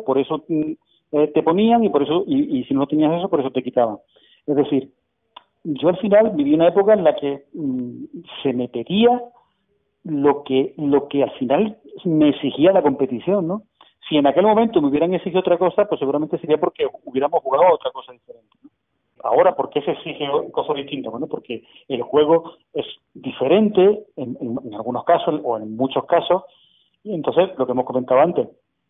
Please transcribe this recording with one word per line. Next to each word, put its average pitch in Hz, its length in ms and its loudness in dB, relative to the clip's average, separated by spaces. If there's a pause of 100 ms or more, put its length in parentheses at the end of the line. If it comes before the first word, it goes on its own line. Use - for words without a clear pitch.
por 131 140 0
eso, 151 280 -4
mm, 156 260 -2 (380)
eh, 151 160 2
te 120 160 0
ponían 226 400 4
y 202 60 2
por 143 140 2
eso, 160 240 0
y, 143 320 0
y 120 60 -4
si - 80 -4
no 139 140 0
tenías 156 300 2
eso, 170 120 -4
por 165 100 0
eso 131 120 -4
te 131 120 -4
quitaban. 120 340 0 (480)
Es 147 100 -2
decir, 135 360 0 (720)
yo 151 260 -2
al 180 80 0
final 208 380 4
viví 147 180 2
una 165 140 4
época 196 260 4
en 196 100 2
la 151 120 4
que, 139 380 -6
mm, 127 500 -8 (400)
se 135 100 0
me 123 160 -4
pedía 240 520 2 (840)
lo 143 400 0
que, 135 340 -2
lo 143 300 0
que 139 160 0
al 117 80 -2
final 151 460 -2 (280)
me 156 240 4
exigía 139 420 2
la 190 100 4
competición, 143 680 0
¿no? 202 160 -6 (440)
Si 156 100 0
en 143 80 4
aquel 147 200 4
momento 220 360 4
me 143 60 2
hubieran 156 260 0
exigido 180 280 -2
otra 175 160 2
cosa, 180 280 2
pues 170 140 -4
seguramente 185 400 -2
sería 151 180 0
porque 151 300 -2 (160)
hubiéramos 143 400 -2
jugado 147 220 2
a 175 80 6
otra 135 180 -4
cosa 127 200 -16
diferente, 117 520 -20
¿no? 277 60 -20 (520)
Ahora, 165 320 4
¿por - 160 -4
qué 147 120 -4
se - 100 -4
exige 147 380 -8
o-, 147 220 -4
cosas 151 260 -4
distintas? 139 340 -10
Bueno, 120 160 -8
porque - 360 -10 (260)
el 123 120 -4
juego 156 520 2 (200)
es 147 120 -6 (280)
diferente 196 920 2 (100)
en, 123 240 -8
en, 120 240 -6
en 117 100 -14
algunos 113 300 -6
casos 160 400 0
o 120 140 -2
en 107 180 -12
muchos 131 300 -2
casos, 175 380 0 (600)
y 208 100 -10
entonces, 165 440 0
lo 131 80 -2
que 123 80 -2
hemos 123 120 -2
comentado 127 360 2
antes, 175 260 0 (420)